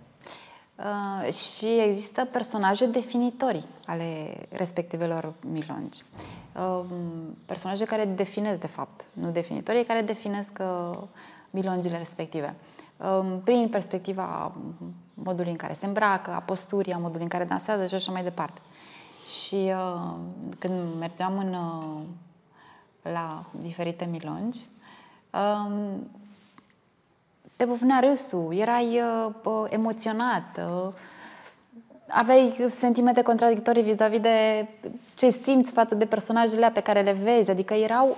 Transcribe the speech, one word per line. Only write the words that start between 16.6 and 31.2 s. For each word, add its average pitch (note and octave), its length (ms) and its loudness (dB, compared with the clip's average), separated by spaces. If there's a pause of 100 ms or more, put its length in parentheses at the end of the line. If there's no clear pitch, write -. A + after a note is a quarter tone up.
a F3 60 -4
modului E3 240 -4
în E3+ 60 -4
care F3 160 -2
dansează F#3 420 -2
și F#3 80 -4
așa F#3 180 -2
mai F#3 100 -4
departe. F3 380 -6 (680)
Și, - 280 -6
uh, F#3 560 -2 (480)
când F#3 160 -2 (240)
mergeam F3+ 400 -4
în, F#3+ 160 -2
uh, D#3+ 460 -6 (1120)
la E3 320 -8 (180)
diferite E3+ 480 -6
milongi, E3 560 -6 (680)
um, G#3 760 -2 (1500)
te B3 80 2
bufnea B3 360 4
râsul, B3 560 2
erai, A#3 440 2
uh, A3+ 320 0 (120)
uh, A3 240 0
emoționat, A3 920 -2 (260)
uh, F#3+ 60 -6 (1160)